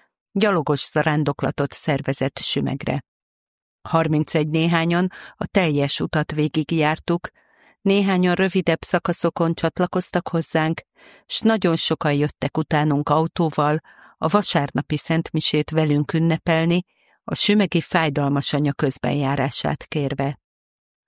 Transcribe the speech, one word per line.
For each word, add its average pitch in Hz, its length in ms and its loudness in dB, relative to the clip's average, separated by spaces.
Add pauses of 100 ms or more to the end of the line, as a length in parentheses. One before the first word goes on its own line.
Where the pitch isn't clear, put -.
(320)
gyalogos 185 600 0
zarándoklatot 147 800 0
szervezett 139 680 -4
Sümegre. 139 680 -4 (760)
Harmincegy 156 640 0
néhányan 170 640 0 (240)
a - 100 -6
teljes 143 540 0
utat 165 320 -2
végigjártuk, 156 960 0 (540)
néhányan 190 520 2
rövidebb 180 500 0
szakaszokon 170 680 0
csatlakoztak 175 720 -2
hozzánk, 160 540 -2 (440)
s - 140 -4
nagyon 190 360 2
sokan 156 380 0
jöttek - 440 -2
utánunk 147 520 2
autóval 156 680 2 (380)
a 160 100 -2
vasárnapi 151 680 0
szentmisét 160 720 -2
velünk 151 440 0
ünnepelni, 165 720 2 (400)
a - 120 -8
sümegi 208 460 2
fájdalmas 143 720 0
anya 147 200 2
közbenjárását 139 1120 -2
kérve. 143 540 -4 (680)